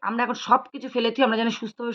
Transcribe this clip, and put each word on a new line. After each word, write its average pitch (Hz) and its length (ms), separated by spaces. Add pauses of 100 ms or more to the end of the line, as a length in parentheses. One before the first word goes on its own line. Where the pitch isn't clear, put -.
আমরা 226 180
এখন 233 120 (100)
সব 254 140 (120)
কিছু 262 200
ফেলে 233 200
থুয়ে 269 140
আমরা 220 140
যেন 233 80 (100)
সুস্থভাবে 233 360